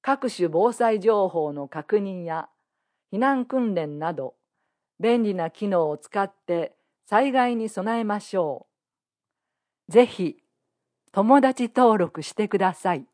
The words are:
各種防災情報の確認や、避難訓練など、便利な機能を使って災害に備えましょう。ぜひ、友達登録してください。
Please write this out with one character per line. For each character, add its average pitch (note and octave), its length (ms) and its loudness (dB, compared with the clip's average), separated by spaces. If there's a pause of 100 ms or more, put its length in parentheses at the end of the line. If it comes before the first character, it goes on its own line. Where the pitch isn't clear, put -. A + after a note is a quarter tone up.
各 C4+ 300 -2
種 F3 180 -2
防 G3 240 2
災 A3+ 260 0
情 G3+ 300 2
報 D#3 240 -2
の C#3+ 160 -10
確 D#3+ 300 -2
認 F#3+ 260 -6
や、 E3 240 -6 (640)
避 F#3+ 60 -4
難 B3+ 260 2
訓 B3 300 -2
練 D3+ 240 -4
な D#3+ 160 -4
ど、 C3+ 200 -8 (640)
便 A#3 240 2
利 G#3 120 0
な E3 160 -4
機 - 180 -6
能 E3+ 220 2
を D3+ 80 -6
使 - 240 -4
っ F#3+ 100 -4
て - 420 -6 (300)
災 B3+ 280 2
害 B3 240 2
に A3 120 -4
備 G#3+ 300 -4
え A3+ 60 -4
ま G#3 160 -4
し - 180 -8
ょ D3+ 280 -4 (1200)
う。 D#3+ 40 -16
ぜ A#3 140 8
ひ、 - 360 -6 (680)
友 A#3+ 300 4
達 B3+ 320 0
登 A#3 240 6
録 E3 240 -2
し - 100 -12
て G#3 160 -4
く - 80 -4
だ F#3 160 2
さ F3+ 220 -2
い。 C3+ 200 -8